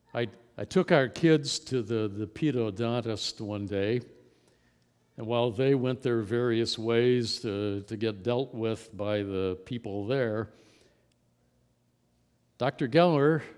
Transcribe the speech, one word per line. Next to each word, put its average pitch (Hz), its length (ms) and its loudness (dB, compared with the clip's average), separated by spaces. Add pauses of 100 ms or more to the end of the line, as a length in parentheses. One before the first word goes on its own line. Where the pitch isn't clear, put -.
(140)
I, 120 140 -2 (280)
I - 80 -8
took 180 260 0
our 139 180 6
kids 151 500 2
to 131 240 -4
the, 110 260 -2
the 101 180 -6
pedodontist 117 1120 -4
one 104 260 -6
day, 101 340 0 (1160)
and 113 100 -10
while 120 240 2
they 131 240 2
went 127 280 0
their 120 180 2
various 117 580 0
ways 117 600 2
to, 101 420 -2
to 113 140 -8
get 104 260 -4
dealt 120 320 -2
with 110 420 -6
by 104 260 -2
the 95 420 -2
people 104 420 -8
there, 113 440 -2 (2000)
Doctor 135 280 0
Geller, 151 560 4 (160)